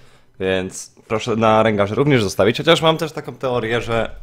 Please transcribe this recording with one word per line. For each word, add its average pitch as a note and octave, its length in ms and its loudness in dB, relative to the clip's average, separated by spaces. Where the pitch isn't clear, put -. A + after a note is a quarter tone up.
Więc F#2+ 540 -4
proszę A2+ 280 -4
na A2 260 4
Rengarze G#2 320 0
również C3 280 4
zostawić, G2 340 2
chociaż D#3 260 2
mam D#3+ 140 2
też D#3+ 160 -6
taką D3 220 -10
teorię, A#2+ 460 -2
że A2+ 420 -4